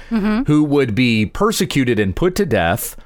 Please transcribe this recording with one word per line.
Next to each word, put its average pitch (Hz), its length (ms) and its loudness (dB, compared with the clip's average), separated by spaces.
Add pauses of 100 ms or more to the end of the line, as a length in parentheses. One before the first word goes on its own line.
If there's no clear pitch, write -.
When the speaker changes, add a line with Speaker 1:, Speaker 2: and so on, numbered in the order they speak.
(100)
Speaker 1:
Mm-hmm. 214 320 0
Speaker 2:
who 151 220 2
would 139 300 0
be 113 300 2
persecuted 139 720 0
and 95 160 0
put 180 200 -2
to 202 100 0
death 98 500 0 (120)